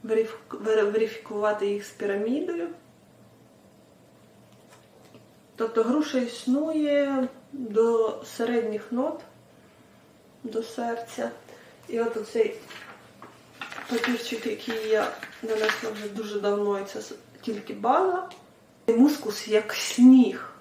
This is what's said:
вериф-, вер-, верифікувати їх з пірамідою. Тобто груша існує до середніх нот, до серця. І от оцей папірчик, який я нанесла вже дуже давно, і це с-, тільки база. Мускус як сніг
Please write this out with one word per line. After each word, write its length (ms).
вериф-, 340
вер-, 420
верифікувати 760
їх 180
з 40
пірамідою. 800
Тобто 280
груша 340
існує 1080
до 720
середніх 680
нот, 300
до 200
серця. 680
І 120
от 180
оцей 420
папірчик, 560
який 440
я 220
нанесла 480
вже 180
дуже 300
давно, 400
і 60
це 140
с-, 160
тільки 320
база. 560
Мускус 600
як 260
сніг 880